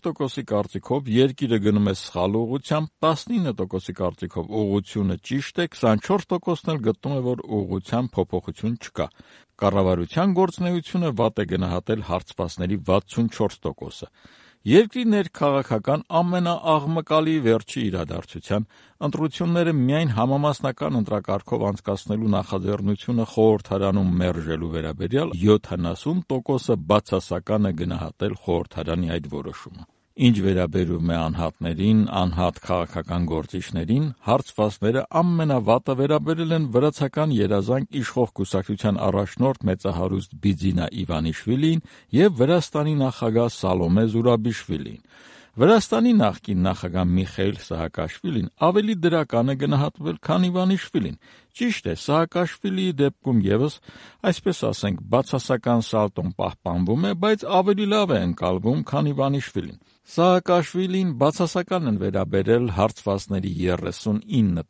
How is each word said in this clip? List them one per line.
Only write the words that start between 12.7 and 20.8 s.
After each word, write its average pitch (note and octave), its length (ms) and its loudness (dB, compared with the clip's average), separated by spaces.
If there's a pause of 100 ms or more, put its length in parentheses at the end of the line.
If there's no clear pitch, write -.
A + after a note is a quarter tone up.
վաթսուն G#2+ 480 0
չորս - 280 -2
տոկոսը։ - 460 -10 (560)
Երկրի G#3 400 4
ներքաղաքական C#3+ 1040 0
ամենաաղմկալի E3 1300 0 (100)
վերջի A2+ 400 2
իրադարձության՝ F2+ 840 -4 (340)
ընտրությունները E3 760 0
միայն C#3 400 2
համամասնական C#3 880 0